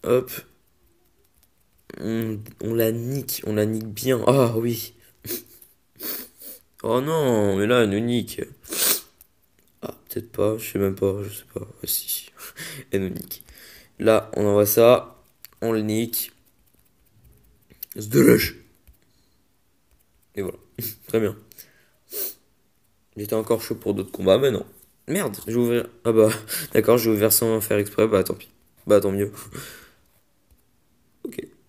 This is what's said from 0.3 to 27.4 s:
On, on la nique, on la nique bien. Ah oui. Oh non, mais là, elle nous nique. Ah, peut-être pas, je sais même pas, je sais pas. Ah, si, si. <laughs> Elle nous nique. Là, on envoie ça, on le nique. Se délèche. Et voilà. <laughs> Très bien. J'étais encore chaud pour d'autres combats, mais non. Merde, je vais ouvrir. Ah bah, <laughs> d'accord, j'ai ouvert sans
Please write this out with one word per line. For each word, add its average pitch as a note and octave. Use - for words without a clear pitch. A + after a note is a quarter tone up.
On, A2
on A2+
la A2+
nique, B2
on G#2+
la G#2+
nique A2
bien. B2
Ah A#2+
oui. A#2
Oh A#2+
non, B2+
mais G2+
là, B2
elle A2
nous G2+
nique. A#2+
Ah, -
peut-être -
pas, G#2
je -
sais -
même G2
pas, G2
je G#2
sais -
pas. -
Ah, -
si, -
si. -
<laughs> -
Elle G2
nous F#2
nique. -
Là, -
on G#2
envoie G#2
ça, -
on A2+
le A2
nique. A2
Se G#2+
délèche. A#2
Et G2+
voilà. -
<laughs> -
Très A2+
bien. G#2
J'étais G#2
encore A2
chaud -
pour G#2
d'autres G2
combats, F#2+
mais C3+
non. G2
Merde, D3+
je A2
vais A#2
ouvrir. A#2+
Ah A#2
bah, A2
<laughs> -
d'accord, A#2
j'ai A2+
ouvert G#2+
sans A2+